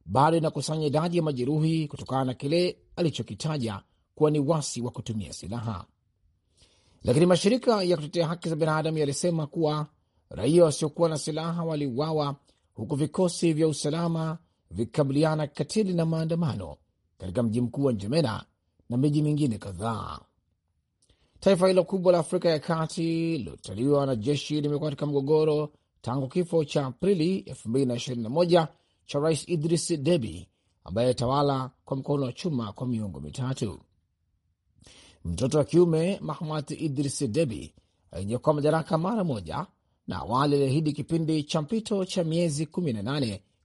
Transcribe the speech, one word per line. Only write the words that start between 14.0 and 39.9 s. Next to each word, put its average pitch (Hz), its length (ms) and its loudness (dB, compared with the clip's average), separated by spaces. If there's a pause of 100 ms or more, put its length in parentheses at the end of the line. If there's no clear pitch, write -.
vikabiliana 143 760 0
kikatili 185 480 -2
na 165 120 2
maandamano 160 680 -2 (420)
katika 95 240 -2
mji 117 180 0
mkuu 123 240 -2
wa 135 80 4
Njamena 113 520 -2 (440)
na 120 80 -2
miji 147 260 4
mingine 147 360 2
kadhaa. 98 640 -6 (1200)
Taifa 190 280 4
hilo 185 160 6
kubwa 180 280 4
la 175 60 6
Afrika 170 300 0
ya 160 100 4
Kati 165 800 -2
lilotaliwa 123 680 0
na 131 100 0
jeshi 143 440 -2
limekuwa 147 300 -2
katika 139 160 -4
mgogoro 151 640 2 (300)
tangu 131 260 -2
kifo 170 360 0
cha 143 220 -2
Aprili 180 520 0
elfu - 300 -10
mbili 131 180 2
na 123 80 -2
ishirini 123 280 -6
na 107 60 -6
moja 170 400 4 (380)
cha - 120 -4
Rais 156 300 0
Idris 165 500 0
Deby, 117 500 0 (360)
ambaye 117 300 0
tawala 135 560 0 (140)
kwa 139 120 -6
mkono 139 300 -2
wa 123 60 -6
chuma 120 400 -4
kwa - 140 -8
miongo 104 340 -6
mitatu. 123 600 -6 (1400)
Mtoto 117 340 0
wa 143 60 4
kiume, 170 580 4
Mahamat 151 480 -6
Idris 143 580 -4
Deby, 107 460 -2 (360)
alinyakua 113 440 -2
madaraka 156 440 2
mara 190 260 0
moja, 113 420 -4 (400)